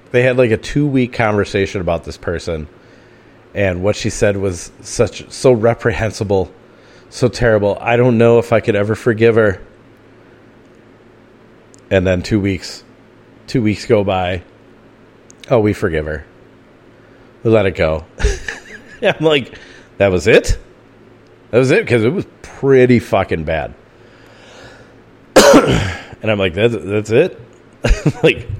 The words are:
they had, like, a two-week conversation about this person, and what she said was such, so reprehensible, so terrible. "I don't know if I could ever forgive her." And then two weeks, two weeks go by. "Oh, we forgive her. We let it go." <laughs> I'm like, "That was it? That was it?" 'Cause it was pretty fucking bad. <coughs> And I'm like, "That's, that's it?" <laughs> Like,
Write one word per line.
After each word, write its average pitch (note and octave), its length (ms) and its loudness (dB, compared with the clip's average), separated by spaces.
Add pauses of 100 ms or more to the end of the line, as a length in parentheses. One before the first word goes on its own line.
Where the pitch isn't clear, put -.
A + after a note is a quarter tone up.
(120)
they B2 100 2
had, B2+ 160 2
like, A#2+ 140 4
a G#2+ 40 0
two-week C3+ 560 -2
conversation G#2 680 -2
about E2+ 240 -4
this D#2+ 120 -14
person, D#2+ 520 -8 (840)
and F#2 280 -2
what G#2 140 0
she G#2+ 140 -6
said G#2 260 -2
was F#2+ 340 -6 (100)
such, - 500 -6
so C3 220 2
reprehensible, G#2 1000 -2 (600)
so - 180 0
terrible. G#2 520 0
"I A#2 160 -2
don't A#2+ 220 2
know A#2 200 6
if A2+ 140 -2
I A2 80 4
could G#2+ 140 -2
ever G#2 220 0
forgive A2+ 400 2
her." A2 240 2 (2250)
And F#2+ 160 2
then F2+ 160 0
two G#2+ 180 -2
weeks, F#2+ 420 -6 (640)
two B2+ 160 -2
weeks G#2 240 -2
go G#2+ 160 2
by. F#2 400 -4 (1080)
"Oh, B2 100 2
we G#2 120 2
forgive D#2 340 -4
her. D2+ 180 -8 (1200)
We A2+ 80 0
let G#2 140 4
it F#2 100 -4
go." D#2+ 280 -2 (500)
<laughs> - 480 -20
I'm E3+ 220 0
like, D3 320 0 (420)
"That G2 120 2
was F2+ 160 0
it? - 320 4 (920)
That A2+ 60 2
was C3 120 2
it?" G#3 160 0
'Cause A2+ 160 2
it B2 100 0
was G3 140 -6 (160)
pretty B2+ 560 4
fucking F#2+ 460 -2
bad. D2+ 300 -6 (1600)
<coughs> A#2+ 640 4 (220)
And G#2+ 80 -2
I'm G#2 80 0
like, F#2+ 160 0
"That's, A2+ 220 0
that's G#2 340 -4
it?" D#3+ 280 0 (460)
<laughs> - 380 0
Like, B2+ 260 2 (120)